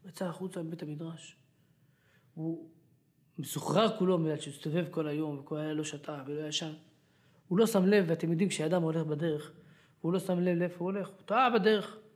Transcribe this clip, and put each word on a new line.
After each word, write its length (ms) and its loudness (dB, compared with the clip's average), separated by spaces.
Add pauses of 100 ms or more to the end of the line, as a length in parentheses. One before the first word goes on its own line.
הוא 60 -20
יצא 180 -6
החוצה 360 -6
מבית 200 -8
המדרש. 540 -12 (960)
הוא 360 -8 (680)
מסוחרר 600 0
כולו, 200 4
בגלל 220 0
שהסתובב 500 -4
כל 160 -4
היום, 320 -4
וכל 180 -8
הלילה 180 -4
לא 100 -2
שתה 420 -10
ולא 220 -6
ישן. 240 -4 (800)
הוא 80 2
לא 80 8
שם 200 4
לב, 220 6
ואתם 220 0
יודעים, 180 4
כשאדם 340 0
הולך 240 0
בדרך, 460 -2 (480)
והוא 120 0
לא 60 2
שם 220 0
לב 180 2
לאיפה 200 0
הוא 140 -2
הולך, 160 -4
הוא 160 -20
טעה 260 4
בדרך. 460 2 (180)